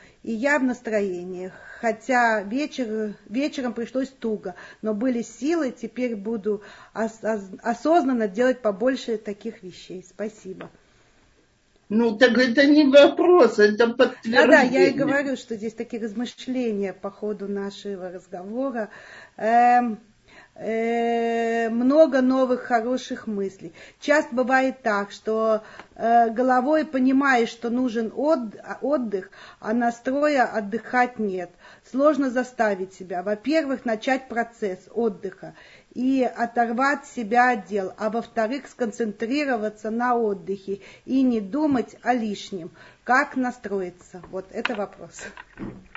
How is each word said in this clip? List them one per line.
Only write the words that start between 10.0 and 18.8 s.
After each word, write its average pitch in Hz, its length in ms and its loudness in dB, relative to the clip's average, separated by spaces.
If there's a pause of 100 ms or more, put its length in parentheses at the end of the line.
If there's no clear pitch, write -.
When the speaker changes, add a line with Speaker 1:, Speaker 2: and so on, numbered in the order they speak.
Speaker 1:
Спасибо. 196 640 -12 (1160)
Speaker 2:
Ну, 220 300 0
так 233 180 6
это 254 300 4
не 302 220 6
вопрос, 285 720 8
это 214 260 6
Speaker 1:
Да-да, 233 160 2
я 233 60 4
и 262 840 4
Speaker 2:
подтверждение. - 20 -4
Speaker 1:
говорю, 277 440 -2
что - 180 -10
здесь 208 180 -8
такие 233 300 -10
размышления 220 880 -4
по 196 200 -12
ходу 196 340 -8
нашего 202 640 -8
разговора. 202 800 -8 (480)